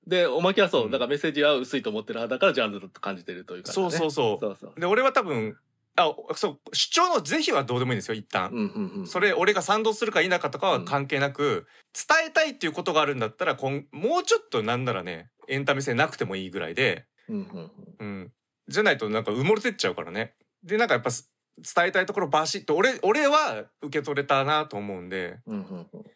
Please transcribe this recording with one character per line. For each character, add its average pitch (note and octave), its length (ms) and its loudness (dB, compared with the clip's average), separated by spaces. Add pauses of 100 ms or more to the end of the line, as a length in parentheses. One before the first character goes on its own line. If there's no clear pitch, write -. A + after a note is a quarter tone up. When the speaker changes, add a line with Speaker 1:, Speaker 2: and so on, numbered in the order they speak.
Speaker 1:
で、 F3 200 2
お C#3 140 0
ま F#3 140 4
け G#3 80 6
は F3+ 60 6
そ C3+ 140 2
う、 - 40 0
Speaker 2:
う - 20 -4
ん。 - 20 -8
Speaker 1:
だ B2+ 80 0
か A#2+ 60 -2
ら A#2+ 40 0
メ C#3+ 80 0
ッ - 20 0
セ D#3+ 100 -2
ー D3+ 40 -2
ジ C#3+ 100 0
は D3 120 6
薄 C3 220 -2
い A#2+ 60 -2
と A2 80 -4
思 G#2+ 100 -4
っ - 20 -6
て A2+ 100 -8
る - 60 -6
派 A#2 160 -4
だ B2+ 60 -4
か G3 60 6
ら F3 60 6
ジ B2 80 0
ャ A2+ 60 4
ン G#2 60 -2
ル G2+ 80 -10
だ F#2+ 80 -16
と - 120 -20
感 G2 160 -6
じ F2 80 -16
て F#2+ 80 -10
る F2+ 120 -14
と F2+ 120 -14
い F#2 40 -14
う - 20 -16
か - 80 -10
ね。 - 40 -6
Speaker 2:
そ F#3+ 120 2
う E3+ 40 -2
そ D#3+ 160 0
う D3+ 40 0
そ B2 240 2
う。 - 60 -2
Speaker 1:
そ G#2 100 -2
う F#2+ 100 -10
そ G2+ 160 -18
う。 D#3+ 40 -10
Speaker 2:
で、 F3 60 -2
俺 G#3+ 160 4
は C4+ 100 4
多 C4 100 4
分、 A#2 340 -2 (400)
あ、 E3 180 4 (200)
そ - 140 -2
う、 C#3+ 120 -12 (120)
主 - 160 0
張 F4 260 4
の A#3+ 60 2
是 F3+ 220 -2
非 - 100 0
は C#3 120 2
ど B2 120 -2
う - 20 0
で B2+ 60 0
も B2+ 80 0
い - 20 -2
い - 20 -2
ん - 20 -2
で F2+ 40 -6
す - 60 -10
よ、 A2+ 60 -4
一 G#2 100 -10
旦。 F#2 260 -2
Speaker 1:
う - 40 -8
ん A#2+ 40 -4
う A2 40 0
ん G2+ 240 -4 (140)
う - 20 -6
ん。 F3+ 40 -10
Speaker 2:
そ F3+ 140 -4
れ、 G#3 140 4
俺 A3+ 180 4
が F#3+ 80 0
賛 G#3 220 2
同 A3 100 2
す G#3+ 140 -4
る G#3+ 40 -2
か F3 120 2
否 F#3 80 0
か E3+ 200 0
と C3 80 -8
か G3 100 0
は A#2+ 160 0
関 C#3 220 -2
係 C#3 120 -2
な C#3 120 0
く、 C#3+ 140 -4
Speaker 1:
う C#3+ 40 2
ん。 G2 180 -2 (520)
Speaker 2:
伝 D#4+ 100 0
え - 20 -18
た D#4+ 140 4
い D4+ 80 -2
っ - 20 -12
て - 120 -4
い D#3 40 -2
う - 20 -4
こ - 100 -6
と F3 120 0
が D#3 80 4
あ D3 40 2
る C#3+ 80 0
ん B2+ 40 -6
だ A2+ 80 0
っ G#2+ 40 -4
た - 140 -6
ら、 D3 120 0
こ C3+ 120 -4
ん-、 C#3+ 240 -6
も A#3+ 280 0
う - 20 0
ち A4 140 2
ょ - 20 4
っ - 100 -20
と - 140 0
な A#2 140 -2
ん B2+ 80 -4
な B2 100 -2
ら F#2 80 -6
ね、 E2+ 280 -10 (180)
エ C3+ 100 -2
ン C#3 80 -6
タ C#3+ 80 2
メ C3+ 80 -4
性 C3+ 100 -2
な D3 160 2
く - 80 -14
て - 80 -2
も F#2+ 120 -4
い F#2+ 100 -6
い F#2 40 -10
ぐ F#2 100 -6
ら D#2+ 100 -6
い E2+ 40 -10
で。 - 320 -2 (220)
Speaker 1:
う A2+ 40 -10
ん G#2+ 40 -4
う G2+ 40 -6
ん F2 300 -12 (280)
う A2 60 -12
ん。 - 20 -10 (140)
Speaker 2:
う F2+ 40 -14
ん。 - 80 -20 (360)
じ C#3 120 -2
ゃ - 20 4
な G3 100 4
い C3 60 -2
と G#2+ 120 -4
な A2 100 0
ん A2 40 -4
か G2+ 80 -2
埋 B2+ 120 0
も G3+ 100 4
れ G#3 60 0
て A#3+ 80 -2
っ G#3 60 -2
ち - 120 -2
ゃ F#2 40 0
う E2+ 40 -4
か E2+ 80 -8
ら E2 80 -12
ね。 A2 240 -6 (280)
で、 G3 160 -2
な A#3 80 2
ん - 20 2
か D3 60 4
や A#2+ 60 2
っ - 20 -10
ぱ - 80 -2
す-、 - 200 -6 (280)
伝 A3+ 300 2
え F#3 40 -4
た F#3+ 80 2
い F#3 60 2
と G3+ 80 -6
こ G#3 60 -2
ろ E3 80 0
バ D3+ 180 2
シ G3+ 120 -4
ッ - 60 -16
と、 D3+ 100 0
俺、 A#3 280 4
俺 C#4 260 4
は C#4 360 2 (180)
受 D3 160 -4
け C#3 40 0
取 C#3 140 -4
れ C#3 80 0
た C3+ 200 4
な D3+ 200 2
と G#2 140 -10
思 G2+ 200 -6
う F2 40 -12
ん F2+ 80 -12
で。 F#2 360 -6
Speaker 1:
う A2+ 80 -8
ん G#2 40 -4
う F#2+ 160 -12
ん F2 180 -12
う - 60 -16
ん。 - 60 -18 (120)